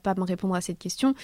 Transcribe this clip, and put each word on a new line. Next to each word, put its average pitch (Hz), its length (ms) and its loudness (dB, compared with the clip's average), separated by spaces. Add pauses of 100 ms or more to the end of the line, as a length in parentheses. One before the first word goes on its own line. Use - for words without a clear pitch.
pas 190 140 0
me 185 80 0
répondre 185 320 0
à 180 60 0
cette 175 180 -6
question. 262 340 2 (100)